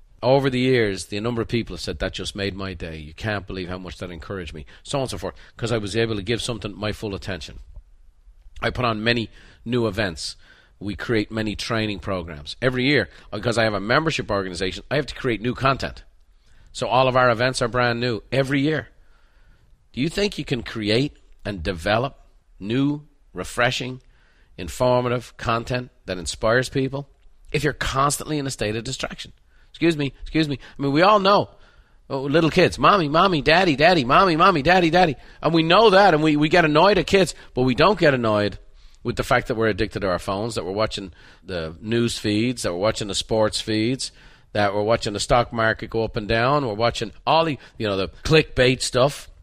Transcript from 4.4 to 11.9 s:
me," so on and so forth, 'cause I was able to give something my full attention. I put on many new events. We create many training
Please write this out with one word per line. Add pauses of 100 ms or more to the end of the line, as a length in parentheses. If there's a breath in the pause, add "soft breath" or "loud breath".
me," (180 loud breath)
so
on
and
so
forth, (200 loud breath)
'cause
I
was
able
to
give
something
my
full
attention. (1000)
I
put
on
many (340 soft breath)
new
events. (420 soft breath)
We
create
many
training